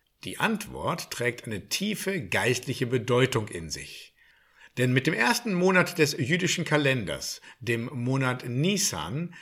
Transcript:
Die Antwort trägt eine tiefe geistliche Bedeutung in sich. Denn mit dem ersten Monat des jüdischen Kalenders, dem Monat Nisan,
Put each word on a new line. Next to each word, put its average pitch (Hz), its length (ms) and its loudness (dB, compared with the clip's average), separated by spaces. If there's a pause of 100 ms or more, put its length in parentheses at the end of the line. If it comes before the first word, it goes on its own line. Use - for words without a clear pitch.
(240)
Die - 140 -8
Antwort 151 720 -2
trägt 120 340 -4
eine 107 240 -8
tiefe 185 580 -4
geistliche 117 600 0
Bedeutung 120 640 2
in 82 200 -10
sich. - 460 -14 (640)
Denn 127 160 4
mit 131 120 4
dem 156 60 2
ersten 233 400 2
Monat 180 460 4
des 147 140 4
jüdischen 165 520 0
Kalenders, 131 800 0 (180)
dem 117 320 -2
Monat 127 560 0
Nisan, 131 920 -2